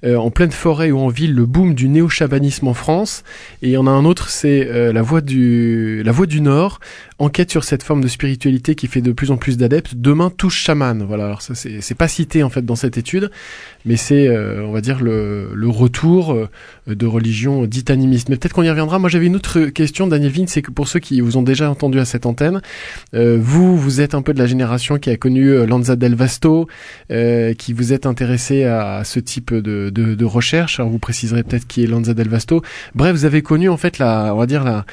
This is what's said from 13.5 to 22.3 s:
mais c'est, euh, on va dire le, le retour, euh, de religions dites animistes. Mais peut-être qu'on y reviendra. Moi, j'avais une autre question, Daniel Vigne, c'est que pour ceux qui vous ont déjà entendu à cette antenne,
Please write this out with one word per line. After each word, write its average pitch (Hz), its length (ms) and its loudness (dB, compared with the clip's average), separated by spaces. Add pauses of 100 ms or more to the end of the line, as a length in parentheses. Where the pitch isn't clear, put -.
mais 117 120 2
c'est, 143 320 4
euh, 104 360 0
on 107 80 -6
va 110 80 -2
dire 131 200 -4
le, 104 540 -2
le 110 140 -2
retour, 156 640 2
euh, 110 160 -2 (380)
de 107 200 -2
religions 113 600 0
dites 120 240 -4
animistes. 131 400 2
Mais 135 60 2
peut-être - 180 -6
qu'on 180 80 2
y 165 80 2
reviendra. 156 280 0
Moi, 185 100 0
j'avais 170 180 2
une 180 80 2
autre 170 320 0
question, 151 400 -2
Daniel 147 240 2
Vigne, 175 160 -2
c'est 151 160 -4
que - 80 -14
pour 135 160 -4
ceux 170 140 -2
qui 131 200 -2
vous 120 160 0
ont 131 60 2
déjà 135 260 2
entendu 139 300 0
à 131 60 2
cette 120 220 -4
antenne, 147 340 -2 (540)